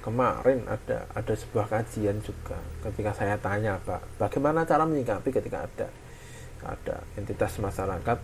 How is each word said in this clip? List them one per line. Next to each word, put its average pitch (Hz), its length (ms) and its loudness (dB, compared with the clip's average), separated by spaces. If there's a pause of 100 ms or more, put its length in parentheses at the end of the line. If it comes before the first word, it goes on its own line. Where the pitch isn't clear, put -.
kemarin 123 640 4
ada, 110 400 -2
ada 110 240 -2
sebuah 107 400 2
kajian 107 480 0
juga. - 400 -8 (240)
Ketika 104 320 -2
saya 101 240 2
tanya, 101 400 2
Pak, - 400 -4
bagaimana 143 400 4
cara 160 240 6
menyikapi 127 480 2
ketika 101 320 0
ada, - 240 -6 (720)
ada - 340 -4 (220)
entitas 104 400 -2
masyarakat 98 680 0